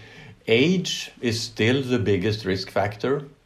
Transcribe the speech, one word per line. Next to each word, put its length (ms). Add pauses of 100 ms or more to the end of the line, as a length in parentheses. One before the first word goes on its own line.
(460)
age 640 (100)
is 180
still 440
the 160
biggest 480
risk 240
factor, 580 (180)